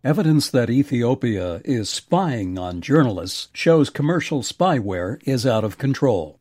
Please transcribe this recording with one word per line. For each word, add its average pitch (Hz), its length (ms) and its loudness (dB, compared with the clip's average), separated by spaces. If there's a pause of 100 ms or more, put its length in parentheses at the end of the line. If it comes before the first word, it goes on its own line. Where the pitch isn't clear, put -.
Evidence 151 480 2
that 120 180 2
Ethiopia 120 960 0
is 117 240 -2
spying 120 680 -2
on 90 240 -8
journalists 110 720 0
shows 165 340 4
commercial 147 540 -2
spyware 104 840 -2
is 131 200 0
out 110 180 2
of 104 140 -6
control. 120 640 -2